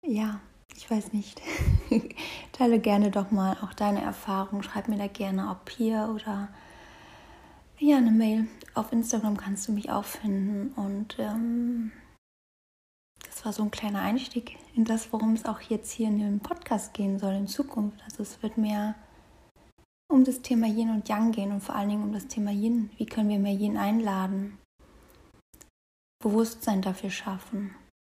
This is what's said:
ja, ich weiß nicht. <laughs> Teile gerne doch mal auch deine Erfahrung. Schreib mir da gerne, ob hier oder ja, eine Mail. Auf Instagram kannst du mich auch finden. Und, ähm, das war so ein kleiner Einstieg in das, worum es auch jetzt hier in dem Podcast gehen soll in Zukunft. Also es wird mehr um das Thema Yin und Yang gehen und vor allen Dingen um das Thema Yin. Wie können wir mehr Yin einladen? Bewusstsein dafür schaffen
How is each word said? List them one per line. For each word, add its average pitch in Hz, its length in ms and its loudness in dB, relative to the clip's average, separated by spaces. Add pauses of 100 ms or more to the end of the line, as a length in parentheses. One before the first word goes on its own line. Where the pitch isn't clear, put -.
ja, 214 340 -2 (360)
ich - 140 -12
weiß 214 220 0
nicht. - 300 -6 (480)
<laughs> - 240 2 (380)
Teile 233 260 6
gerne 202 320 6
doch 196 200 0
mal 190 320 2
auch 196 100 -8
deine 202 300 0
Erfahrung. 202 600 -4
Schreib 202 260 -6
mir 208 100 0
da 202 100 -2
gerne, 190 420 -2
ob 185 200 -10
hier 220 440 0
oder 202 340 -6 (1300)
ja, 294 180 6
eine 233 160 6
Mail. 220 340 4 (280)
Auf 220 180 -4
Instagram 220 440 0
kannst 196 300 -4
du 226 60 -2
mich 208 180 -4
auch 208 140 -2
finden. 202 680 -2
Und, 202 440 -6
ähm, 233 760 -2 (1300)
das - 200 -16
war 214 80 -2
so 220 100 -2
ein 208 80 0
kleiner 202 320 -4
Einstieg 233 560 -4 (160)
in 226 100 4
das, 220 280 -2
worum 220 220 2
es 220 100 -2
auch 220 160 -6
jetzt - 300 -4
hier 220 180 -2
in 208 100 2
dem 208 220 0
Podcast - 540 -4
gehen 196 240 0
soll 196 160 0
in 196 140 -2
Zukunft. 214 560 -4
Also - 180 -10
es - 200 -10
wird 220 160 -4
mehr 208 360 0 (1160)
um 262 140 10
das 254 180 0
Thema 226 240 2
Yin 226 240 2
und 214 180 -2
Yang 220 240 2
gehen 202 200 -2
und 202 80 -2
vor - 140 -8
allen 202 140 0
Dingen 208 140 0
um 208 100 -2
das 202 140 -6
Thema 208 240 -2
Yin. 220 460 0
Wie 220 100 -4
können 208 220 0
wir 208 100 2
mehr 202 160 2
Yin 208 220 0
einladen? 202 840 0 (1600)
Bewusstsein 220 600 2
dafür 190 280 -4
schaffen 196 640 -8 (300)